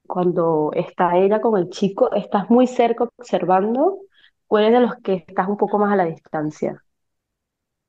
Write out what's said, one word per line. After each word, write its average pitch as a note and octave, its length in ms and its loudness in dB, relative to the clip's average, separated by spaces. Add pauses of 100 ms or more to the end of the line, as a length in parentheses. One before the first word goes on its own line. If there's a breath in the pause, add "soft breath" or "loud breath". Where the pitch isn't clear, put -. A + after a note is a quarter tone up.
cuando E3 680 0
está F3 420 0
ella G3+ 240 2
con A3 180 0
el F3 100 -4
chico, G3 440 -2
estás G3+ 360 -2
muy A#3+ 180 6
cerca A#3 380 0
observando, A3 960 -2 (480 soft breath)
o G#3+ 120 2
eres A3 140 4
de B3 80 4
los A#3 160 0
que F#3+ 300 -6
estás F#3 220 -4
un G#3 80 -4
poco G3+ 220 -2
más G#3 140 0
a G3 40 2
la F3+ 80 2
distancia? D#3 800 -8 (1040)